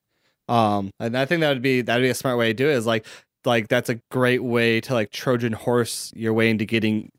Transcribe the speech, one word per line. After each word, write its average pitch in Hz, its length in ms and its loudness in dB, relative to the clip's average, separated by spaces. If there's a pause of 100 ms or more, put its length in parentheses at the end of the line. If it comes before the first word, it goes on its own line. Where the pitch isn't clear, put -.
(480)
Um, 104 500 2
and 117 200 -4
I 135 80 0
think 170 160 0
that 147 80 2
would 131 100 -2
be, 127 220 0
that'd 117 200 0
be 131 60 4
a 120 60 0
smart 123 240 -2
way 117 100 2
to 110 60 0
do 135 160 0
it, 147 40 2
is, 113 120 -2
like, 113 180 0 (400)
like, 117 240 2
that's 123 220 0
a 117 60 -4 (140)
great 127 320 2
way 117 380 2
to, 127 140 -4
like, 107 160 -2
Trojan 120 420 -2
horse 120 640 -2
your 113 160 -2
way 113 160 4
into 110 160 0
getting 107 540 -2